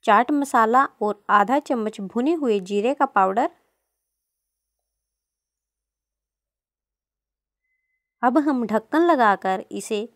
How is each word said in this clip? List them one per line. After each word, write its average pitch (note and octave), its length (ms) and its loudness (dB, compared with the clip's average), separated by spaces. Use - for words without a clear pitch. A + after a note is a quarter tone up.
चाट A3+ 260 2
मसाला C4 540 0
और G#3 300 -6
आधा G#3 300 2
चम्मच A3 420 -6
भुने A#3+ 320 -4
हुए B3+ 260 -2
जीरे G3+ 340 -2
का C#4+ 120 0
पाउडर। G3 440 0
अब B3 160 2
हम C#4 280 0
ढक्कन A3 360 -2
लगाकर G#3+ 720 2
इसे G#3 440 -8